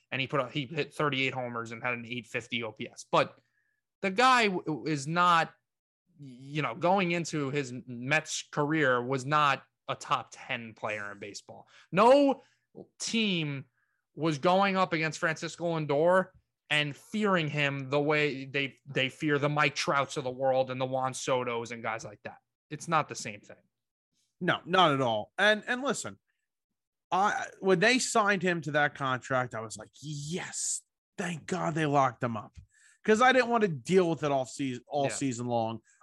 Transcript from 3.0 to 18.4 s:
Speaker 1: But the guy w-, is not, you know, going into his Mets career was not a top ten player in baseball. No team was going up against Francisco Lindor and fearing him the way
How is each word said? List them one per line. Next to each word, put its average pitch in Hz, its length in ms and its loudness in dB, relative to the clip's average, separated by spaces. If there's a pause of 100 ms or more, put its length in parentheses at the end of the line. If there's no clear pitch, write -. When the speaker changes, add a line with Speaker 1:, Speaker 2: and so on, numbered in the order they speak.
Speaker 1:
But 156 220 2 (680)
the 196 100 -2
guy 240 380 4
w-, 151 380 -4
is 143 200 -2
not, 165 460 4 (640)
you 139 440 -8
know, 117 120 -2
going 175 380 2
into 151 380 -4
his 135 200 -4 (160)
Mets 131 640 -2
career 143 540 2
was 131 220 -4
not 147 360 2 (240)
a 131 80 -4
top - 380 -4
ten 117 400 -10
player 104 400 -8
in 101 60 -18
baseball. 104 500 -16 (240)
No 254 500 6 (560)
team 170 680 -2 (500)
was 151 220 0
going 190 400 2
up 180 160 0
against 156 240 -2
Francisco 165 600 -4
Lindor 165 500 2 (420)
and 147 260 0
fearing 190 520 0
him 139 420 -2
the 147 100 4
way 147 460 0